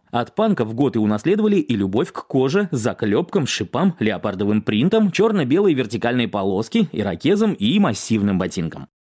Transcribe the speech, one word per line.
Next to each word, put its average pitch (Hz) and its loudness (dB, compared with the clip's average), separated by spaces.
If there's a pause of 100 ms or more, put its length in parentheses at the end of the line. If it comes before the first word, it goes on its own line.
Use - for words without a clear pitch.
От 117 -4
панков 185 -2
готы 120 0
унаследовали 180 0
и 147 0
любовь 101 -2
к - -12
коже, 139 0
заклепкам, 113 -2
шипам, 156 -2
леопардовым 104 0
принтам, 180 2
черно-белой 196 2
вертикальной 120 -2
полоске, 101 0
ирокезам 147 0
и 131 0
массивным 104 0
ботинкам. 82 -6 (200)